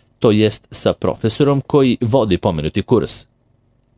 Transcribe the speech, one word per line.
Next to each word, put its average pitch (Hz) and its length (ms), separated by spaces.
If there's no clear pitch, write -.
to 117 120
jest 107 400
sa - 220
profesorom 139 680
koji 135 400
vodi 110 360
pomenuti 80 440
kurs. 95 440